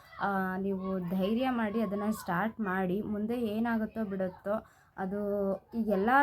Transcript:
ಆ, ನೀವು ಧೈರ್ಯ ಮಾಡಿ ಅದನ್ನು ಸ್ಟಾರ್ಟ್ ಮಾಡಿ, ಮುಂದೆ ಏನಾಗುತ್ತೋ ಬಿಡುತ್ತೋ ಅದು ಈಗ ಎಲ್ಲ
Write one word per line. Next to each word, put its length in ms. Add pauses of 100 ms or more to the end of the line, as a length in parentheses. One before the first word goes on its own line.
(200)
ಆ, 380
ನೀವು 520
ಧೈರ್ಯ 400
ಮಾಡಿ 300
ಅದನ್ನು 320
ಸ್ಟಾರ್ಟ್ 480
ಮಾಡಿ, 420
ಮುಂದೆ 380
ಏನಾಗುತ್ತೋ 640
ಬಿಡುತ್ತೋ 720 (240)
ಅದು 200 (560)
ಈಗ 140
ಎಲ್ಲ 220 (120)